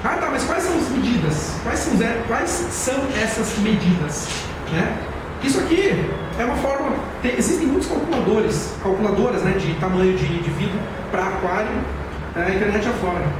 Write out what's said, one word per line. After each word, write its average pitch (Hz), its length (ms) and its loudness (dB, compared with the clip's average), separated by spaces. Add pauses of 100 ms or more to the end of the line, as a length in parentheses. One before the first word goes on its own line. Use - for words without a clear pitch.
"Ah, - 160 0
tá, 311 100 -2
mas 262 140 -2
quais 339 200 0
são 349 120 2
as - 140 2
medidas? - 720 2
Quais - 160 -2
são, - 140 0 (360)
quais 277 220 0
são - 500 -2 (220)
essas 208 360 -2
medidas?", 170 680 2 (420)
né? - 280 0 (440)
Isso 277 160 2
aqui 349 460 4 (340)
é 233 60 0
uma 247 120 0
forma, 277 340 0 (300)
tem, 247 160 0
existem 330 300 2
muitos - 220 2
calculadores, 254 920 2
calculadoras, 196 600 2
né, 190 160 2
de - 160 0
tamanho 185 420 2
de, 143 100 0
de 165 240 -2
vidro 202 280 -2 (320)
pra 185 120 0
aquário, 196 500 -2 (640)
é, 185 180 0
internet 208 340 2
afora. 180 380 0 (140)